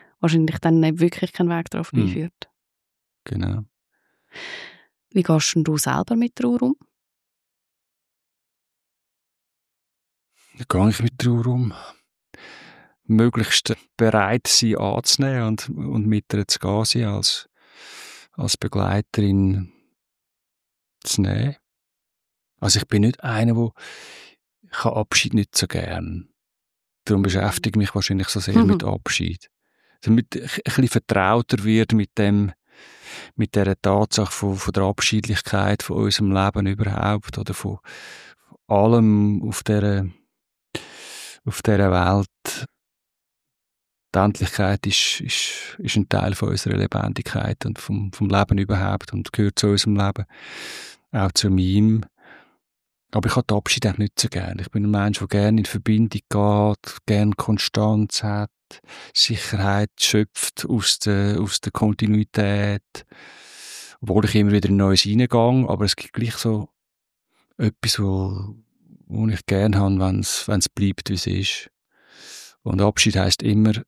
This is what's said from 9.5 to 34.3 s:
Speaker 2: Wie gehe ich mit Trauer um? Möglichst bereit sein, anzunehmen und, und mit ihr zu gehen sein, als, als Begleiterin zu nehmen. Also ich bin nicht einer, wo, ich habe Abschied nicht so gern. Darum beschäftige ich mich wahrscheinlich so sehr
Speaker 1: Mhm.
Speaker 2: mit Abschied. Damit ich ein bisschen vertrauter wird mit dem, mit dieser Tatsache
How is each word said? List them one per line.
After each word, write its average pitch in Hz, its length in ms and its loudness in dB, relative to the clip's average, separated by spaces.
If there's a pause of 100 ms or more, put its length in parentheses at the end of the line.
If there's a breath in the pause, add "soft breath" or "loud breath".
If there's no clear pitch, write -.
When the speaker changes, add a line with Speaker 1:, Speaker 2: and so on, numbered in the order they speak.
Speaker 2:
Wie - 140 -16
gehe 95 220 4
ich 107 120 0
mit 117 160 -2
Trauer 120 300 0
um? 123 260 0 (1300 loud breath)
Möglichst 110 720 2 (220)
bereit 110 500 2
sein, 110 300 2
anzunehmen 120 680 0
und, 110 220 -4
und 117 380 -4
mit 107 260 0
ihr 101 140 -2
zu - 120 -2
gehen 104 260 0
sein, 120 200 0
als, 101 440 -4 (840 loud breath)
als - 240 -4
Begleiterin 98 1160 0 (1300 soft breath)
zu - 200 -2
nehmen. 107 320 -2 (1040)
Also 101 200 0
ich - 80 -4
bin 104 140 2
nicht 113 220 2
einer, 117 320 0
wo, 117 180 -2 (880 loud breath)
ich - 220 -8
habe - 120 0
Abschied - 380 -2
nicht 104 240 0
so 90 100 0
gern. 85 600 -8 (760)
Darum 101 180 2
beschäftige 98 480 0
ich 104 60 0
mich 101 180 0
wahrscheinlich 98 340 -2
so 107 100 -4
sehr 98 180 2
Speaker 1:
Mhm. 226 100 6
Speaker 2:
mit 190 160 2
Abschied. - 680 -6 (520)
Damit 113 340 2
ich - 220 -8
ein - 60 -10
bisschen - 240 2
vertrauter 107 760 0
wird 110 300 4
mit 107 240 0
dem, 101 360 2 (840 loud breath)
mit - 200 -2
dieser 98 260 2
Tatsache 101 500 2